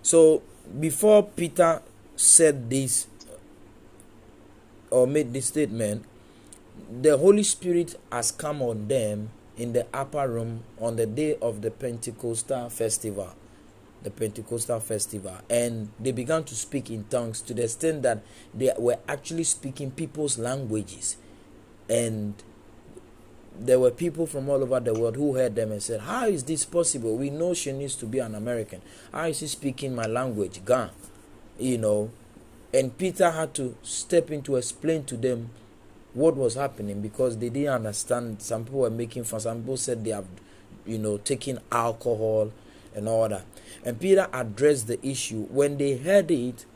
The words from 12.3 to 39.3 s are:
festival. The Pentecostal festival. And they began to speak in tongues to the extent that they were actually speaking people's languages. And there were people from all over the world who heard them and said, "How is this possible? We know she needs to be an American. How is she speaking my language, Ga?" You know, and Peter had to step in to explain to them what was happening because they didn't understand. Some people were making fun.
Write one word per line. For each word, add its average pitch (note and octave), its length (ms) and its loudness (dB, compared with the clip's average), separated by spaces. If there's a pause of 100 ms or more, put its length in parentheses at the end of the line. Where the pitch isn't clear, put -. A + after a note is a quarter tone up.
festival. G#2 680 -4 (680)
The G#2 80 -8
Pentecostal A2 680 -4
festival. G2+ 580 -6 (120)
And A#2 400 0 (100)
they B2 120 -2
began B2+ 340 0
to A#2+ 100 -14
speak - 340 -6
in A2 140 -6
tongues A#2 380 -4
to - 120 -10
the A#2 100 0
extent D3+ 400 -2
that A#2 200 0 (300)
they B2 240 2
were A#2+ 200 2 (100)
actually E3 360 -6
speaking C3+ 480 -4
people's D3 480 -4
languages. A2+ 800 -4 (720)
And A2 440 0 (1300)
there B2+ 200 4
were B2+ 120 6
people E3 340 -4
from C#3 240 -6
all C#3 140 2
over B2+ 160 0
the A#2+ 140 -2
world A2+ 220 0
who C#3 200 0
heard B2 200 0
them A2 160 -2
and G#2 120 -6
said, A2 180 -6
"How A3+ 240 -4
is F3+ 180 0
this D#3 220 -2
possible? B2 500 0
We C#3 140 -2
know E3 240 -2
she D#3 200 -4
needs C3+ 220 -6
to - 100 -10
be A#2 140 -2
an A2+ 140 -4
American. G#2+ 480 -6 (300)
How D#3+ 140 -4
is D#3+ 120 -2
she D#3 100 -6
speaking C3+ 460 -4
my A#2 140 -2
language, A2 580 -2
Ga?" B2 240 2 (680)
You B2+ 180 0
know, G#2+ 340 2 (600)
and B2+ 240 2
Peter F3+ 320 4
had D#3+ 260 -2
to B2+ 280 -4
step - 480 0
in D3 120 -4
to C#3 120 0
explain D3+ 480 -2
to C3 140 -8
them A#2 340 -2 (640)
what C#3+ 220 4
was B2 200 0
happening G#2 460 -4
because A2+ 360 -2
they A#2 120 -4
didn't C#3 240 0
understand. A2+ 680 -4
Some A2+ 220 -4
people C3 160 -4
were B2 100 4
making A#2 360 -4
fun. A2 160 -6